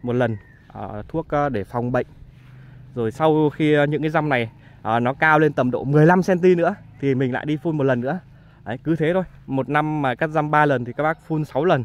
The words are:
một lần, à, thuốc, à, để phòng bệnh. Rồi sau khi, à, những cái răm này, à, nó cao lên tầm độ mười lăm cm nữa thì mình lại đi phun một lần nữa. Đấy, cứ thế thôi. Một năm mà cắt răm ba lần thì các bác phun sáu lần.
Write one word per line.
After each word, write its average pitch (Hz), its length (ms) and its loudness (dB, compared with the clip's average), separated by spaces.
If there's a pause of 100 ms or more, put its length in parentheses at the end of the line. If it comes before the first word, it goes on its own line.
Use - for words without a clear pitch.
một 123 100 -4
lần, 120 240 0 (320)
à, 104 140 -14 (260)
thuốc, 160 260 -6
à, 147 140 0
để 107 160 -4
phòng 123 280 -6
bệnh. 123 140 -2 (880)
Rồi 113 160 -2
sau 156 400 2
khi, 151 240 0
à, 147 100 4
những 147 180 -2
cái 156 80 -2
răm 151 180 0
này, 120 220 -2 (320)
à, 113 180 0
nó 120 120 0
cao 156 260 4
lên 151 140 4
tầm 127 180 0
độ - 140 -4
mười 147 220 4
lăm 180 160 4
cm 180 340 4
nữa 170 180 0 (260)
thì 139 140 0
mình 127 180 -2
lại - 140 -6
đi 151 100 -2
phun 156 200 -4
một 139 80 0
lần 131 160 2
nữa. 139 180 -4 (460)
Đấy, 113 200 -10
cứ 160 120 0
thế 156 160 0
thôi. 185 120 0 (220)
Một 135 220 -4
năm 151 340 -2
mà 127 120 -2
cắt 165 120 -4
răm 151 240 -2
ba 151 160 4
lần 127 180 0
thì 120 80 -10
các 143 100 -6
bác 151 240 -2
phun 156 180 -4
sáu 139 200 -4
lần. 151 200 2